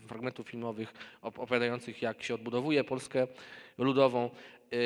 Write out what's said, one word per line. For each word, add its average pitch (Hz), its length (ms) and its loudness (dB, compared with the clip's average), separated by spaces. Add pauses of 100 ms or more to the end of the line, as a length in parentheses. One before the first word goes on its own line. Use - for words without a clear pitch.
fragmentów 120 420 -6
filmowych 113 440 -6 (280)
op-, 113 180 -8
opowiadających, 120 600 0
jak 113 220 -2
się 120 120 -2
odbudowuje 123 480 2
Polskę 127 440 0 (500)
Ludową. 127 520 4 (420)
E, 120 140 -2